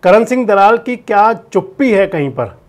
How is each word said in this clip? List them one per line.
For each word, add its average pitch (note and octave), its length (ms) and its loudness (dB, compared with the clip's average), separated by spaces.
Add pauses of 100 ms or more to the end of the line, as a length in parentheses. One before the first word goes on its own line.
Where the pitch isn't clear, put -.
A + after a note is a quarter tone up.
करण G#3 220 4
सिंह B3 220 -4
दलाल G3+ 320 2
की B3 180 -8
क्या G#3+ 360 0
चुप्पी A3 600 -4
है G3 140 2
कहीं D3+ 240 -4
पर? A#2 280 -8 (100)